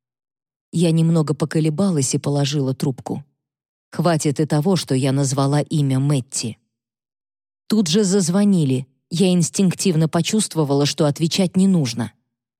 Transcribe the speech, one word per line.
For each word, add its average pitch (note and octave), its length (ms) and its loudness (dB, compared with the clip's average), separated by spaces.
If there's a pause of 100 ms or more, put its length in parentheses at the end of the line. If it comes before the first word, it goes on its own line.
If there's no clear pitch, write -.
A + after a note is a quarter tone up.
(720)
Я E3+ 180 2
немного D#3+ 420 2
поколебалась D#3 800 -2
и D3 40 0
положила C#3+ 560 -2
трубку. - 500 -6 (680)
"Хватит D#3 480 0
и D#3 60 0
того, D#3 300 2
что - 200 -2
я C3 160 0
назвала C#3 500 0
имя C#3 380 0
Мэтти". C#3+ 580 -2 (1120)
Тут G#3+ 200 2
же G3 160 2
зазвонили. F3 840 2 (240)
Я F#3 220 2
инстинктивно E3+ 760 0
почувствовала, D#3 760 0
что D3+ 200 0
отвечать E3 500 0
не F#3+ 120 4
нужно. A#2+ 440 0 (480)